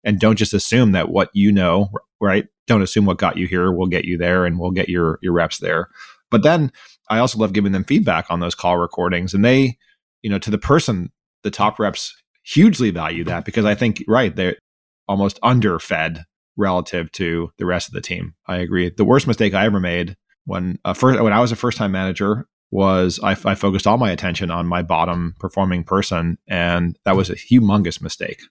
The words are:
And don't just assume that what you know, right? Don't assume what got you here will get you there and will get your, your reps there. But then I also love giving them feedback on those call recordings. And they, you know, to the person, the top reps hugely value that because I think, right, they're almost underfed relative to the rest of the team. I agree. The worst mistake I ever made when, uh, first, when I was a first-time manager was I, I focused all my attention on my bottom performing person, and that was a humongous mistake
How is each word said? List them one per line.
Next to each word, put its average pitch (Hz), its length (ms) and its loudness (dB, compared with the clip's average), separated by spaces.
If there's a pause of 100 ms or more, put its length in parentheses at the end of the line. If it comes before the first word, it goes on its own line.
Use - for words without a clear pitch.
And 104 160 2
don't 110 180 4
just 104 160 0
assume 113 400 4
that 85 160 0
what 90 240 0
you 101 180 4
know, 98 380 2 (320)
right? 101 240 2 (220)
Don't 110 140 4
assume 101 240 2
what 95 120 2
got - 200 0
you 90 100 -2
here 90 240 0
will 92 160 0
get 87 180 -2
you 87 120 -4
there 90 280 2
and 87 140 -2
will 87 120 -4
get 92 180 -2
your, 82 320 0
your 92 120 -2
reps 82 240 0
there. 85 320 -4 (400)
But 110 140 4
then 156 280 2 (380)
I 110 100 0
also 123 200 0
love 107 140 0
giving 101 180 0
them 95 120 -2
feedback 113 460 0
on 87 100 -2
those 87 160 -4
call 90 220 0
recordings. 87 560 -2
And 98 100 2
they, 127 340 2 (440)
you 110 80 -6
know, 101 100 -2
to - 120 -6
the 104 60 -2
person, 107 540 0 (320)
the 104 80 -4
top 104 280 -2
reps - 340 -4 (300)
hugely 139 480 4
value 85 340 -6
that 82 200 -4
because 113 200 0
I 104 100 2
think, 110 320 -2
right, 113 280 2
they're 92 220 -2 (500)
almost 98 340 -2
underfed 82 840 0 (320)
relative 90 560 -2
to 85 440 -4
the - 80 -4
rest 90 220 -2
of - 60 -18
the 92 80 -8
team. 87 340 -8 (100)
I 90 120 -6
agree. 90 380 -2
The 107 100 2
worst 127 200 4
mistake 107 280 0
I 98 120 2
ever 104 140 2
made 87 360 -4 (300)
when, 92 400 -6
uh, - 80 -2
first, 127 280 2
when 110 120 4
I 107 60 4
was 120 120 2
a 113 60 -4
first-time 107 340 -2
manager 95 560 -4 (240)
was 95 520 2
I, 95 80 2 (140)
I 98 100 2
focused 95 320 0
all 107 100 4
my 117 140 0
attention 87 400 -4
on 82 160 -4
my 87 140 -2
bottom 85 580 -2
performing 92 460 -2
person, 87 520 -2 (120)
and 87 560 -2
that 95 100 2
was 95 140 0
a 87 60 -6
humongous 104 680 2
mistake - 500 -10